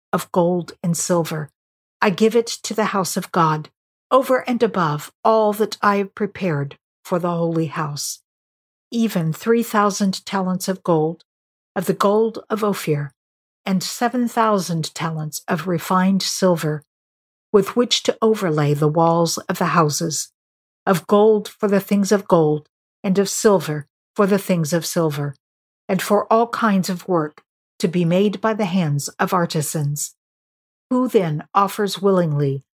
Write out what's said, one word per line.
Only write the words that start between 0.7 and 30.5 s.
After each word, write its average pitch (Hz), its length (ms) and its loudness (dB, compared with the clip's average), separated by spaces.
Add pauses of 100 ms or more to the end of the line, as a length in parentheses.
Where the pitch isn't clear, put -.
and 170 140 -2
silver, 160 540 -2 (520)
I 311 80 2
give 208 260 2
it 233 120 2
to - 260 -10
the 214 120 0
house 190 320 -4
of 180 140 -6
God, 156 380 0 (400)
over 262 400 2
and 240 140 0
above 170 480 -2 (140)
all 220 280 4
that 208 280 -2
I 202 160 2
have 196 180 -4
prepared 160 600 -4 (260)
for 180 160 -2
the 175 100 -2
holy 165 380 0
house, 147 540 -8 (680)
even 202 440 -2
three 233 300 0
thousand 208 640 0
talents 185 440 -4
of 190 140 -6
gold, 165 420 0 (500)
of 196 100 -4
the 196 80 0
gold 214 460 0 (100)
of 214 140 -4
Ophir, 151 500 -4 (520)
and 190 180 0
seven 240 440 -2
thousand 185 680 0
talents 156 520 -6
of 170 200 -4
refined 185 560 0
silver, 160 600 0 (680)
with 196 240 2
which - 280 0
to - 180 0
overlay 170 520 2
the 151 140 2
walls 165 500 2
of - 200 -6
the 185 80 0
houses, 156 640 0 (540)
of 185 220 0
gold 208 400 4
for - 200 -4
the 196 120 2
things 196 320 0
of 202 160 2
gold, 151 400 2 (360)
and 190 140 0
of 196 120 2
silver 151 580 0 (280)
for 208 100 2
the 196 140 2
things 170 340 0
of 165 120 -2
silver, 147 500 -2 (520)
and 190 140 -2
for - 300 0
all 226 160 4
kinds 196 420 0
of 180 180 -8
work 160 360 -2 (360)
to 202 80 0
be 175 180 0
made 196 360 2
by 220 120 0
the 208 120 -2
hands 165 420 0 (120)
of 190 140 -2
artisans. 156 840 -2 (720)